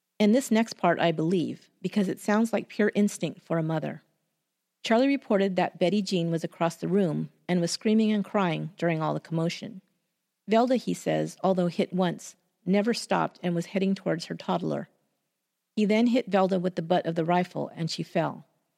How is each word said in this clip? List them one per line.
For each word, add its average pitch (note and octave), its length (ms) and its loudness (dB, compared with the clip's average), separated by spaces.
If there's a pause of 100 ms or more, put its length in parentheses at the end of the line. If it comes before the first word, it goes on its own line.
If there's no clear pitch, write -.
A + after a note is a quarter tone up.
(180)
And G#3 160 4
this C4 160 0
next A3+ 280 0
part E3+ 200 4
I E3 140 2
believe, D#3+ 560 -2 (140)
because F#3 260 0
it - 120 -6
sounds A3 340 0
like - 140 -4
pure G#3+ 260 0
instinct G3 480 -2
for E3 160 -2
a D#3+ 40 0
mother. D#3 400 -4 (800)
Charlie A#3+ 260 4
reported G3+ 480 0
that F3 220 0
Betty F#3 220 2
Jean F3 300 -2
was E3 140 -2
across E3+ 320 -2
the E3 120 -6
room E3+ 400 0 (180)
and F3+ 140 0
was E3+ 100 -2
screaming A3 420 2
and G3+ 120 0
crying D#3+ 540 -2
during E3 240 0
all D3+ 100 0
the D3+ 80 -4
commotion. E3 640 -6 (680)
Velda, A#3+ 260 4
he F#3+ 160 -4
says, D#3 500 -4
although F3+ 260 2
hit F3 220 -2
once, F3+ 460 -2 (300)
never G3+ 260 2
stopped - 500 -2
and F3+ 120 -2
was E3+ 120 -4
heading F#3+ 280 -2
towards E3 320 -4
her F3 80 -8
toddler. E3+ 560 -4 (840)
He G#3+ 120 2
then A3 220 4
hit A#3 220 0
Velda F#3+ 300 2
with F3+ 140 -2
the F3 80 -4
butt E3+ 240 0
of E3 80 -2
the E3 100 -2
rifle F3 500 0
and E3 160 -6
she - 120 -8
fell. D#3 420 -4 (340)